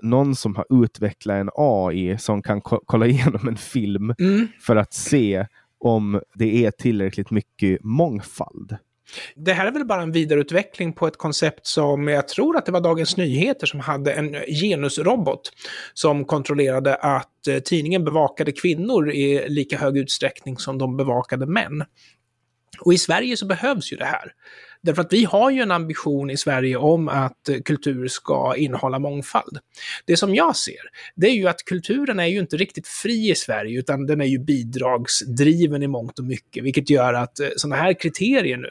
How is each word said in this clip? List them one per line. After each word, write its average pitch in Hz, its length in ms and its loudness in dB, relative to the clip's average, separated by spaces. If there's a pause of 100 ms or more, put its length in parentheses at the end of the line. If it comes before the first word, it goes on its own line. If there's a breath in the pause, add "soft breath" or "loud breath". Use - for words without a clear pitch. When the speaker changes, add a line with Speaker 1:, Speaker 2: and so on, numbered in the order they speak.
Speaker 1:
någon 127 340 4
som 104 200 -4
har 123 280 4
utvecklat 104 500 -4
en 98 200 0
A 104 380 2
I 92 260 0
som 104 240 -2
kan 104 180 -2
ko-, - 260 -2
kolla 113 200 4
igenom 127 420 2
en 113 80 -4
film 104 600 -2
Speaker 2:
Mm. 196 300 2 (120)
Speaker 1:
för - 160 2
att 104 160 0
se 104 540 2 (340 soft breath)
om 107 400 2 (140)
det 113 300 2
är 107 60 2
tillräckligt 101 600 -2
mycket 101 540 0
mångfald. 110 920 -4 (600 loud breath)
Speaker 2:
Det 160 160 -2
här 185 140 0
är 220 60 0
väl 285 140 -4
bara 196 160 -2
en 160 100 -4
vidareutveckling 160 800 0
på - 140 -2
ett 156 120 -4
koncept 151 480 -2
som 143 420 0
jag 143 200 0
tror 311 280 0
att 277 100 -2
det 185 60 -4
var 180 80 2
Dagens 165 360 0
Nyheter 170 500 0
som 139 140 -4
hade 143 320 -2
en 151 220 -4
genusrobot 151 1080 0 (540 loud breath)
som 143 300 2
kontrollerade 135 720 0
att, 139 540 -2
eh, 135 100 0
tidningen 165 460 0
bevakade 151 480 0
kvinnor 170 580 0
i 139 380 0
lika 143 300 -2
hög 139 200 0
utsträckning 135 600 -4
som 135 200 -6
de 131 180 -2
bevakade 131 500 0
män. 151 380 -2 (960 soft breath)
Och 175 140 6
i 180 40 4
Sverige 214 380 0
så 202 100 -6
behövs 202 460 -2
ju - 40 -12
det - 80 -6
här. - 280 -6 (500 loud breath)
Därför 170 200 2
att 175 100 -2
vi 220 120 6
har 208 260 4
ju 262 100 2
en 220 100 0
ambition 156 600 -2
i 139 60 -4
Sverige 131 400 0
om 156 320 4
att, 135 400 -2
eh, 139 160 2
kultur 131 440 -2
ska 131 480 -2
innehålla 131 420 -2
mångfald. 143 600 -4 (480 loud breath)
Det 170 100 4
som 196 180 2
jag 302 220 4
ser, - 180 -6 (420 loud breath)
det 175 100 4
är 247 80 6
ju 190 140 2
att 170 160 -4
kulturen 214 560 -2
är 170 60 2
ju 185 120 0
inte 180 180 -4
riktigt 165 320 -4
fri 220 420 -2
i 170 40 6
Sverige, 110 440 -4
utan 135 280 -4
den 151 140 2
är 139 40 2
ju 135 140 2
bidragsdriven 131 1400 0
i 143 40 -2
mångt 123 320 -6
och 127 60 -8
mycket, 123 400 -8
vilket 139 260 0
gör 127 240 4
att, 120 260 -4
eh, 143 160 -2
såna 147 200 -4
här 180 240 2
kriterier 185 560 0
nu, 127 140 -10